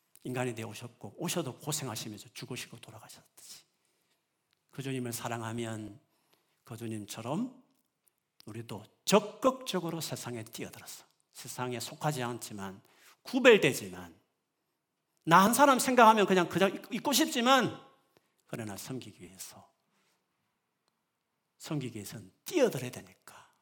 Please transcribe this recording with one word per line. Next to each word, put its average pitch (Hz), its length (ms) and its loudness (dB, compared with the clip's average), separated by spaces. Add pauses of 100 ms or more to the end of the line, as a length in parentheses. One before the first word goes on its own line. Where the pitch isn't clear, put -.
(240)
인간이 123 320 -4
되어 113 100 -8
오셨고, 110 520 -14
오셔도 156 400 -6
고생하시면서 113 760 -8
죽으시고 - 460 -14
돌아가셨듯이 - 800 -20 (1080)
그 135 120 -12
주님을 127 300 -6
사랑하면 113 880 -8 (640)
그 120 120 -16
주님처럼 113 840 -8 (840)
우리도 113 380 -12 (200)
적극적으로 190 960 0
세상에 120 420 -8
뛰어들어서 - 600 -14 (280)
세상에 123 460 -8
속하지 151 460 -4
않지만, 107 580 -8 (400)
구별되지만, 113 960 4 (1080)
나 165 120 8
한 208 160 6
사람 277 240 8
생각하면 226 480 6
그냥, 180 220 4
그냥 185 420 0
있고 269 220 -2
싶지만, 247 720 2 (640)
그러나 110 300 -10
섬기기 107 480 -12
위해서, 92 440 -18 (1900)
섬기기 123 380 -8
위해서는 101 340 -14 (140)
뛰어들어야 156 460 0
되니까, - 600 -20 (120)